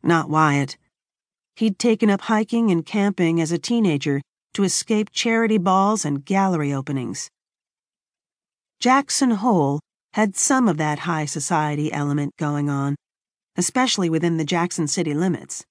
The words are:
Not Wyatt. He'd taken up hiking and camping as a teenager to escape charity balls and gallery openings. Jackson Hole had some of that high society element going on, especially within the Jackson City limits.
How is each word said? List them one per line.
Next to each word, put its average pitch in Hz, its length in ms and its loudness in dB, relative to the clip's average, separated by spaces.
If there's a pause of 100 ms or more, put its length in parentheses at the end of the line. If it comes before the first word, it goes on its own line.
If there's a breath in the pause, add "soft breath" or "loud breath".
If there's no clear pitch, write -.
Not 165 260 2
Wyatt. 147 460 2 (800)
He'd 220 240 -2
taken 220 300 2
up 196 120 2
hiking 220 500 0
and 165 140 0
camping 185 540 0
as 160 120 0
a 175 60 0
teenager 156 640 0 (320)
to 202 100 0
escape 214 480 -2
charity 226 460 0
balls 196 460 2
and 143 220 -4
gallery 185 480 0
openings. 135 560 -6 (1500)
Jackson 262 500 2
Hole 185 480 2 (340)
had 208 220 0
some 262 320 2
of 156 100 2
that 151 220 -2
high 156 260 -2
society 151 680 -2
element 143 460 -2
going 147 320 -2
on, 139 260 -2 (600)
especially 202 540 -2
within 160 260 0
the 160 100 -2
Jackson 170 420 -2
City 160 260 -2
limits. 170 580 -4